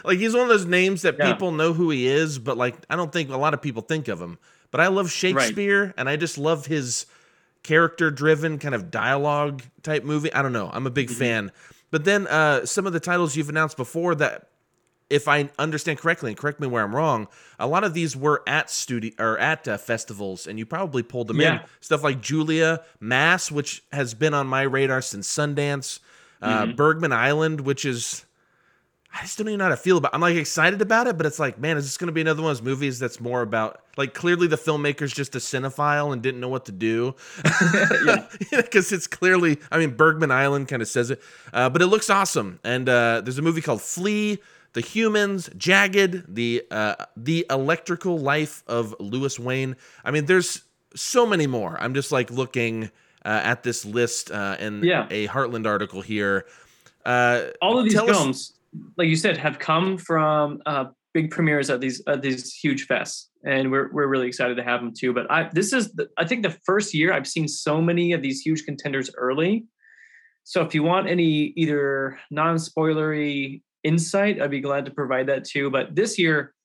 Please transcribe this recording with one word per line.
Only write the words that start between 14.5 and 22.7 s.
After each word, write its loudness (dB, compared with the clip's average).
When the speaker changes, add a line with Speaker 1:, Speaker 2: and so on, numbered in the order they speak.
Speaker 1:
if 2
I 4
understand -2
correctly, -2
and -8
correct -4
me -4
where 0
I'm -2
wrong, 0
a -2
lot 2
of 0
these -2
were 0
at 0
studi-, -4
or 2
at, 0
uh, -2
festivals, -6
and -10
you -6
probably -4
pulled -6
them -2
in. 4
Speaker 2:
Yeah. -6
Speaker 1:
Stuff 0
like -2
Julia, 0